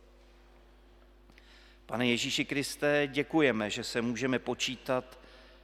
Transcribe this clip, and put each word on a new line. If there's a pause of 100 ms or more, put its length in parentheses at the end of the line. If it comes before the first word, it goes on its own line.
(1900)
Pane
Ježíši
Kriste,
děkujeme,
že
se
můžeme
počítat (440)